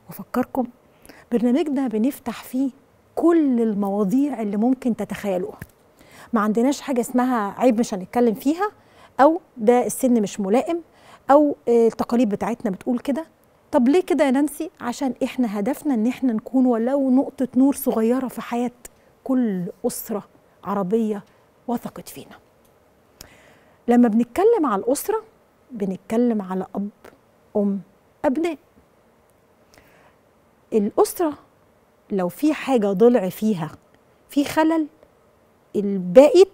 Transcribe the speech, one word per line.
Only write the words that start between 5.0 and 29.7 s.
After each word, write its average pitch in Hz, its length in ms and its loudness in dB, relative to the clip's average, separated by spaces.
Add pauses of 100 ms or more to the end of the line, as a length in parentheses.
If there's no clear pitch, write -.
ما 226 80 2
عندناش 233 400 0
حاجة 254 200 -4
اسمها 240 600 -2
عيب 233 200 4
مش 233 140 -2
هنتكلم 214 400 0
فيها، 339 360 -2 (500)
أو 320 200 6 (160)
ده 240 300 4
السن 240 360 2
مش 196 180 -6
ملائم، 254 400 0 (500)
أو، 285 260 6 (120)
آه، 233 180 4
التقاليد 240 420 0
بتاعتنا 202 420 -4
بتقول 240 280 -4
كده. 285 280 -4 (460)
طب 254 160 4
ليه 349 140 4
كده 320 220 0
يا 277 60 2
نانسي؟ 294 400 -2 (100)
عشان 247 340 -6 (100)
إحنا 233 340 -4
هدفنا 262 360 -2
إن 214 120 0
إحنا 254 260 -2
نكون 254 340 0
ولو 254 440 0
نقطة 269 460 0
نور 269 180 4
صغيرة 240 540 0
في 226 120 -12
حياة 240 300 -4 (540)
كل 226 400 -2 (220)
أسرة 196 380 -6 (400)
عربية 202 600 -2 (440)
وثقت - 400 -8
فينا. - 280 -20 (1500)
لما 240 200 6
بنتكلم 330 580 2
على 202 160 -2
الأسرة، 403 400 -2 (480)
بنتكلم 226 720 -2
على 185 320 -8
أب، 202 140 -6 (680)
أم، 202 240 -2 (440)
أبناء. 311 340 -2 (2250)